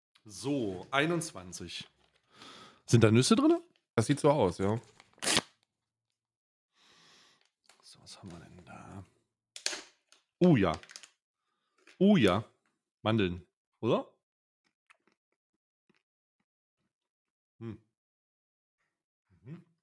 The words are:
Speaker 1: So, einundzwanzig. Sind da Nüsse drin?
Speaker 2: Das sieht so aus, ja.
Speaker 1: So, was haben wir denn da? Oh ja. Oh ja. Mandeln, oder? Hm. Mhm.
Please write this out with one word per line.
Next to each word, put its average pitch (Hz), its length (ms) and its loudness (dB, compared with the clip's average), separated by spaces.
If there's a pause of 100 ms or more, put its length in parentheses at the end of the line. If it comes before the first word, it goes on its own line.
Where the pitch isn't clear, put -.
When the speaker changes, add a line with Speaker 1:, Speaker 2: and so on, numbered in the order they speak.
(260)
Speaker 1:
So, 104 680 -6
einundzwanzig. 135 960 -4 (1000)
Sind 113 180 4
da 107 80 4
Nüsse 131 240 4
drin? 320 240 2 (360)
Speaker 2:
Das 117 100 0
sieht 143 140 -2
so 151 100 2
aus, 117 300 0
ja. 101 200 -2 (3000)
Speaker 1:
So, - 200 -20
was - 180 -20
haben 95 120 -18
wir 85 80 -20
denn 87 260 -20
da? 92 380 -20 (1400)
Oh 175 160 6
ja. 90 180 2 (1200)
Oh 202 180 6
ja. 104 280 4 (580)
Mandeln, 95 440 -2 (360)
oder? 170 240 -2 (3500)
Hm. 113 180 -14 (1700)
Mhm. 170 200 -20 (200)